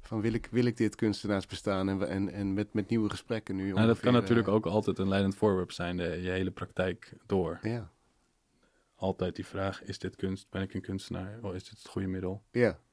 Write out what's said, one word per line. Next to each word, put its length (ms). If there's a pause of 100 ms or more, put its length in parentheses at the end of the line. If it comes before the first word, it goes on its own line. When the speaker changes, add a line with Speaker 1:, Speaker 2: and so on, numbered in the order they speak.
Speaker 1:
Van 200
wil 120
ik, 180
wil 140
ik 120
dit 180
kunstenaarsbestaan 920
en, 200
en, 200
en 240
met, 200
met 160
nieuwe 200
gesprekken 460
nu 80
Speaker 2:
Nou, 120
dat 120
Speaker 1:
ongeveer, 160
Speaker 2:
kan 100
natuurlijk 340
Speaker 1:
eh, 60
Speaker 2:
ook 120
altijd 340
een 80
leidend 280
voorwerp 360
zijn, 260
de, 60 (180)
je 80
hele 220
praktijk 640 (120)
door. 360
Speaker 1:
Ja. 300 (1040)
Speaker 2:
Altijd 400
die 100
vraag, 380
"Is 160
dit 160
kunst? 340
Ben 120
ik 120
een 80
kunstenaar? 600
Oh, 140
is 80
dit 140
het 100
goede 200
middel?" 440
Speaker 1:
Ja. 280 (140)